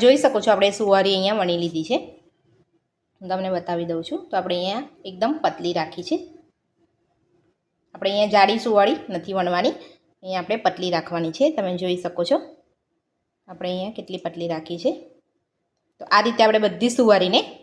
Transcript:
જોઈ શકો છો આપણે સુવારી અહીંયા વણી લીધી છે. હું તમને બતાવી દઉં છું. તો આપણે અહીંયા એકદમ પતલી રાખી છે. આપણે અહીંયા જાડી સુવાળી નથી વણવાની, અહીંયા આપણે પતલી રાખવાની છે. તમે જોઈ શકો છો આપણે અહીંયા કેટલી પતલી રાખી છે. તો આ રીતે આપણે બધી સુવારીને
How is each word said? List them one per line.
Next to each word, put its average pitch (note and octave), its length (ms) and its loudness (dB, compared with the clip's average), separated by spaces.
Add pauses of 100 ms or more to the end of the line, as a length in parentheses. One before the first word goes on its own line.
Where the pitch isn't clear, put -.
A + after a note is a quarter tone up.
જોઈ C4 200 8
શકો C#4 220 2
છો A3+ 80 2
આપણે G3+ 180 4 (100)
સુવારી G3 360 4
અહીંયા G3 240 0
વણી F3 220 0
લીધી E3 280 -4
છે. B3+ 80 0 (1200)
હું F#3 100 -14
તમને F#3 240 -2
બતાવી E3+ 360 -4
દઉં E3 180 -4
છું. E4 200 -6
તો - 100 -10
આપણે F3+ 200 -2
અહીંયા G3 260 -4 (240)
એકદમ G3 240 -2 (120)
પતલી F3 340 -2
રાખી E3 300 -8
છે. D#4+ 80 0 (1800)
આપણે G3 160 -2
અહીંયા G#3 240 0
જાડી G#3 320 6
સુવાળી G#3+ 320 4 (160)
નથી F#3+ 240 -6
વણવાની, F3+ 360 0 (480)
અહીંયા F#3 200 -6
આપણે G#3 240 -4
પતલી F3+ 300 -2
રાખવાની E3 420 -4
છે. D4 180 4
તમે F#3+ 160 -4 (100)
જોઈ F3+ 220 -2
શકો F3 260 -4
છો C#4+ 80 2 (1120)
આપણે F3+ 220 -10
અહીંયા F#3+ 260 -6
કેટલી F#3 280 -10
પતલી E3+ 280 -6
રાખી D#3+ 300 -8
છે. C4 80 0 (1080)
તો - 60 -16 (120)
આ G#3+ 100 6
રીતે A#3 180 0
આપણે G#3+ 220 4
બધી G3+ 320 -2
સુવારીને G#3 420 4 (220)